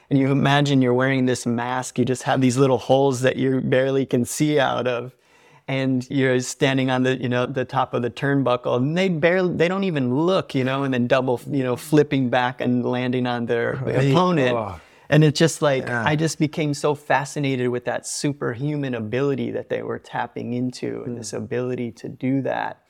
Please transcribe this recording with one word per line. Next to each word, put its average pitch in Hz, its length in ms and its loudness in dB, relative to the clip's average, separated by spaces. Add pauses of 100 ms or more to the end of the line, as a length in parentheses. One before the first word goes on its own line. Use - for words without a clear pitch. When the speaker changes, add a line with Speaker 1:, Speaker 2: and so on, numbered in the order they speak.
Speaker 1:
And 143 80 2
you 135 140 4
imagine 139 500 2
you're 123 140 4
wearing 131 320 2
this 127 180 0
mask, 120 540 -4
you 123 60 4
just 123 180 -2
have 135 180 0
these 127 160 2
little 131 220 4
holes 135 440 2
that 131 120 2
you 131 260 0
barely 135 460 0
can 123 180 0
see 151 360 0
out 123 260 0
of, 123 280 -6 (540)
and 131 420 -2
you're 131 300 2
standing 131 500 0
on 127 120 0
the, 131 180 2
you 127 80 -2
know, 123 160 0
the 131 200 -4
top 131 280 -2
of 123 100 -2
the 120 80 -2
turnbuckle, 127 640 0
and 139 200 0
they 190 120 2
barely, 175 460 2
they 160 140 2
don't 190 160 -2
even 139 300 0
look, 165 400 0
you 135 80 2
know, 135 220 -2
and 131 100 -2
then 120 140 2
double, 127 320 2 (100)
you 135 140 0
know, 127 120 0
flipping 143 540 2
back 127 300 0
and 123 260 2
landing 123 400 0
on 120 200 -2
their 120 280 0 (100)
Speaker 2:
Right. 127 260 2
Speaker 1:
opponent. 151 460 4
Speaker 2:
Oh. 101 240 -6 (280)
Speaker 1:
And 151 160 6
it's 147 140 2
just 165 240 2
like, 135 240 0
Speaker 2:
Yeah. 120 180 -2
Speaker 1:
I 151 120 0
just 156 220 -2
became 151 360 -2
so 147 200 0
fascinated 135 760 -2
with 123 180 -4
that 120 200 -4
superhuman 143 880 -4
ability 120 580 -2
that 117 160 -8
they 113 140 -4
were 117 160 -6
tapping 117 540 -8
into, 120 520 -6
and 120 100 -8
Speaker 2:
Mm. 120 40 -10
Speaker 1:
this 110 140 -12
ability 120 600 -6
to - 160 -14
do 131 340 -2
that. 113 480 -6